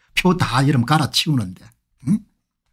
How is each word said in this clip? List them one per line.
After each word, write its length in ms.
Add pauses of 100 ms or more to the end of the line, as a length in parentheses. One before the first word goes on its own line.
(160)
표 220
다 260
이름 220
갈아치우는데. 840 (380)
응? 120 (540)